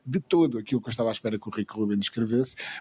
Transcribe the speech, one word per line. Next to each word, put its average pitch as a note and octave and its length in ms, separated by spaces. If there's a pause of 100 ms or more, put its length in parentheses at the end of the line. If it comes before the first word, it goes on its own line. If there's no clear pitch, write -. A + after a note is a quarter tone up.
de C3 160
todo D3+ 360
aquilo A2+ 220
que - 80
eu A#2 40
estava A2+ 180
à - 20
espera G#2+ 260
que G#2 120
o - 20
Rick G#2 220
Rubin G#2 260
escrevesse, A#2 560 (260)